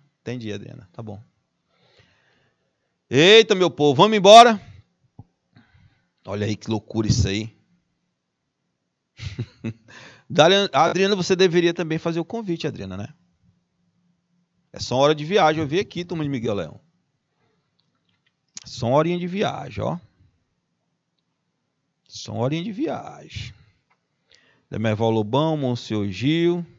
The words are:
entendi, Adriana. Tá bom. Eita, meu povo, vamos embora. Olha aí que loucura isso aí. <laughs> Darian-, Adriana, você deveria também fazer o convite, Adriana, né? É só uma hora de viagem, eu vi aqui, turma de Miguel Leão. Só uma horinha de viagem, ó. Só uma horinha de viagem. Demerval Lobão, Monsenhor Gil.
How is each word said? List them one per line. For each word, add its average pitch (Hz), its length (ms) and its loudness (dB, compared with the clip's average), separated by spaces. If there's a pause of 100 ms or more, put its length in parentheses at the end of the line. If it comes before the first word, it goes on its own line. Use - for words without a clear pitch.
(220)
entendi, 117 300 -10
Adriana. 101 400 -16
Tá - 100 -18
bom. 107 220 -16 (1900)
Eita, 202 460 6
meu 180 160 2
povo, 147 320 2
vamos 220 120 4
embora. 214 460 10 (1700)
Olha 101 180 -6
aí 107 100 -4
que - 140 -10
loucura 110 380 -4
isso - 200 2
aí. 107 300 -6 (1600)
<laughs> - 580 -12 (560)
Darian-, 185 420 4
Adriana, 175 440 2
você 185 200 -2
deveria 175 380 2
também 160 240 -6
fazer 165 220 -6
o 165 60 -6
convite, 190 420 -8
Adriana, 95 280 -12
né? 101 120 -12 (1600)
É - 80 -18
só - 160 -6
uma 131 60 2
hora 147 140 4
de 147 100 -8
viagem, 160 380 2
eu 147 40 -6
vi 156 120 -4
aqui, 175 260 -8
turma 175 180 -8
de 147 60 -6
Miguel 117 240 -4
Leão. 87 260 -8 (1800)
Só - 260 -8
uma 131 80 2
horinha 170 200 0
de 175 80 -8
viagem, 175 580 -8
ó. 147 140 -4 (2000)
Só - 260 -16
uma 110 100 -6
horinha 156 200 -4
de 220 80 -10
viagem. - 800 -12 (1200)
Demerval 110 400 -2
Lobão, 123 480 -2
Monsenhor 120 520 -6
Gil. 165 540 -2 (160)